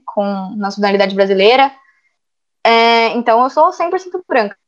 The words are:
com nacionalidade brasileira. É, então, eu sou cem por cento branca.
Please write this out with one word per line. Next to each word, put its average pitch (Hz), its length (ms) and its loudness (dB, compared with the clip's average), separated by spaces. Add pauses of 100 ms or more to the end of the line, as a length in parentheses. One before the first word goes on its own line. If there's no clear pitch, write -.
com 196 520 -6
nacionalidade 202 580 -2
brasileira. 202 560 2 (920)
É, 226 520 2
então, 233 260 2
eu 262 80 0
sou 311 220 2
cem - 180 -6
por 359 100 -4
cento 370 280 -12
branca. 220 280 -2 (120)